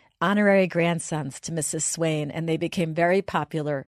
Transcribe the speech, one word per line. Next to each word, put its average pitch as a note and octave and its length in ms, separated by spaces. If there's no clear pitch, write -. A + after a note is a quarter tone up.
honorary G3 460
grandsons E3 760
to - 100
Missus D#3+ 340
Swain, D#3 460
and E3 180
they D#3+ 80
became E3 380
very F3 260
popular D3 720